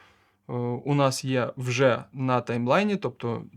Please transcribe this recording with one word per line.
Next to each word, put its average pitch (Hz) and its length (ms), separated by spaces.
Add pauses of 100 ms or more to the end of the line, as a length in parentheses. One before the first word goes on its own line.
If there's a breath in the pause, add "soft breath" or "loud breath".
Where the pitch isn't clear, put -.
(480 soft breath)
е, 131 40 (320)
у 143 100
нас 135 300
є 127 320
вже 123 560
на 131 280
таймлайні, 139 560
тобто 120 480 (120)